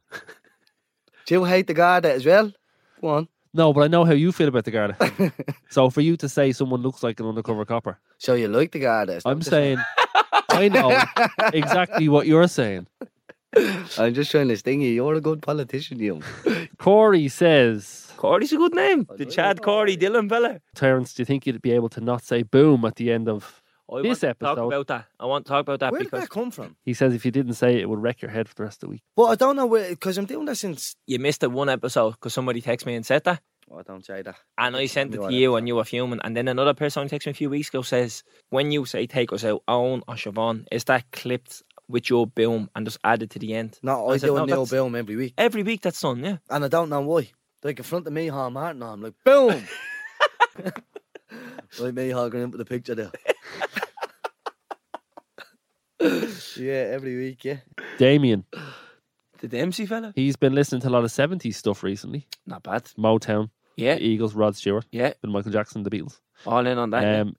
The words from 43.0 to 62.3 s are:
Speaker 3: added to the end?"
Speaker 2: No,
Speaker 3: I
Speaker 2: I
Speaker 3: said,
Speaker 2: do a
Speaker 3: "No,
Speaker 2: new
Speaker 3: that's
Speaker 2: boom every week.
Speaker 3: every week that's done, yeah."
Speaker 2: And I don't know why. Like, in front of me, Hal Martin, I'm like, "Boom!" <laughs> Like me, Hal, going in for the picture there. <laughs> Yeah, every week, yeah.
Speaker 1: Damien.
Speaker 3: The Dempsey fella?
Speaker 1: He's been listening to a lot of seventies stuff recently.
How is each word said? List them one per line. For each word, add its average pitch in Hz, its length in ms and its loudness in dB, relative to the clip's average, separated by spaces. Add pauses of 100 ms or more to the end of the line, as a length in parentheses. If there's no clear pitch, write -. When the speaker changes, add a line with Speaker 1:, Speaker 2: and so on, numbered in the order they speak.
Speaker 3:
added 110 280 0
to - 80 -14
the 110 140 -8
end?" 113 300 -8
Speaker 2:
No, 127 260 -2
Speaker 3:
I 135 40 2
Speaker 2:
I 139 40 2
Speaker 3:
said, 139 100 -2
Speaker 2:
do 143 100 2
a - 20 0
Speaker 3:
"No, 131 60 0
Speaker 2:
new 135 100 0
Speaker 3:
that's 127 160 -2
Speaker 2:
boom 127 240 -2
every 107 200 -8
week. 123 220 -6
Speaker 3:
every 214 240 -2
week 208 220 -4
that's - 180 -4
done, 127 220 -4
yeah." 190 140 -6 (120)
Speaker 2:
And 143 160 -2
I - 20 0
don't 165 220 0
know 143 120 -2
why. 151 280 -2 (340)
Like, 143 140 -8
in 127 60 -14
front 170 240 -6
of 147 60 -8
me, 160 140 -4
Hal 135 220 -6
Martin, 139 320 -10
I'm 107 220 -14
like, 110 100 -12 (100)
"Boom!" 254 400 6 (920)
<laughs> - 1200 -16
Like 123 140 -6
me, 127 160 -4
Hal, 123 220 -2
going 123 140 -4
in 123 60 -8
for - 60 -14
the 113 80 -8
picture 123 300 -8
there. 107 200 -8
<laughs> - 60 -18 (3250)
Yeah, 131 340 -4
every 131 260 -6
week, 131 280 -10
yeah. 139 120 -6 (400)
Speaker 1:
Damien. 127 480 6 (920)
Speaker 3:
The 127 80 -12
Dempsey 170 380 -4
fella? 220 300 -8
Speaker 1:
He's 135 200 0
been - 200 2
listening 139 260 0
to 131 80 -2
a - 20 0
lot 120 120 4
of 113 80 -2
seventies 147 460 -4
stuff - 260 -4
recently. 98 440 -8 (180)